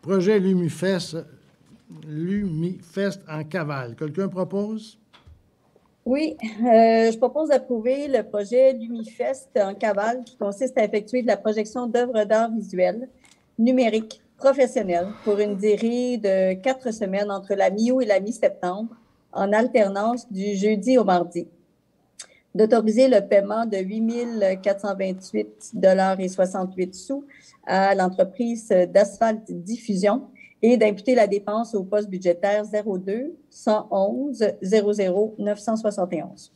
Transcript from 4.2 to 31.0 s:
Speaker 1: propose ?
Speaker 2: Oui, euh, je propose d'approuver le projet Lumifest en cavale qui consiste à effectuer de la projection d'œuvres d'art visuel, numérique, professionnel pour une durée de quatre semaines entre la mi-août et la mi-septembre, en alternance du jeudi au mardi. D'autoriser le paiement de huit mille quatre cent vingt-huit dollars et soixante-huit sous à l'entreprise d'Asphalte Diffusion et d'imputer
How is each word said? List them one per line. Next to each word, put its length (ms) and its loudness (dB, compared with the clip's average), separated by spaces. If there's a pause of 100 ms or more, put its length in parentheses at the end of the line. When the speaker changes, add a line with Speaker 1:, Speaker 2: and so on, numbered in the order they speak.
Speaker 1:
propose ? 720 -6 (1040)
Speaker 2:
Oui, 380 -2
euh, 680 4
je 60 -6
propose 320 0
d'approuver 580 -2
le 140 0
projet 500 2
Lumifest 840 -8
en 180 0
cavale 500 -2
qui 120 -20
consiste 420 -4
à 60 4
effectuer 380 -2
de 40 -2
la 100 2
projection 500 -4
d'œuvres 380 0
d'art 260 2
visuel, 580 -2 (500)
numérique, 640 2 (160)
professionnel 720 2 (140)
pour 160 0
une 180 0
durée 600 0
de 440 2
quatre 320 -2
semaines 380 -4
entre 240 -4
la 160 2
mi-août 300 2
et 60 0
la 140 4
mi-septembre, 760 -4 (360)
en 200 -2
alternance 800 0
du 240 -4
jeudi 420 2
au 60 4
mardi. 420 0 (1080)
D'autoriser 540 4
le 120 6
paiement 460 2
de 100 -4
huit 240 -4
mille 640 -2
quatre 180 0
cent 160 -4
vingt-huit 760 -6
dollars 440 4
et 100 -4
soixante-huit 680 -2
sous 320 -8 (400)
à 280 2
l'entreprise 720 -4 (240)
d'Asphalte 600 0
Diffusion 680 -2 (400)
et 140 6
d'imputer 380 2